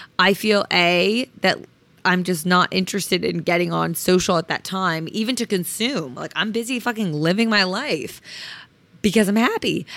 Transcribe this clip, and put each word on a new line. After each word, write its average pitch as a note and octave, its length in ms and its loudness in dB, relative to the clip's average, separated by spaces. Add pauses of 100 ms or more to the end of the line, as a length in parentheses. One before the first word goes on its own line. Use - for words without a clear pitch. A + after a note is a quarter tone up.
(180)
I F#3+ 160 6
feel, G#3 380 2
A, F3+ 580 2 (120)
that - 180 2 (460)
I'm F3+ 180 2
just F3 220 -2
not F3+ 280 4
interested F#3 520 -2
in E3+ 140 -2
getting E3+ 340 0
on E3 200 -2
social F3+ 440 2
at D#3+ 100 -2
that - 160 -4
time, E3+ 480 -4
even A3+ 240 -2
to A#3 100 -4
consume. F#3 720 -4
Like, D#3 200 -10
I'm G3 180 -2
busy A#3 260 -4
fucking G#3+ 320 -2
living F3 380 2
my G#3 140 4
life F#3+ 580 -4 (800)
because G#3+ 260 4
I'm G3+ 80 2
happy. A#3+ 500 0 (120)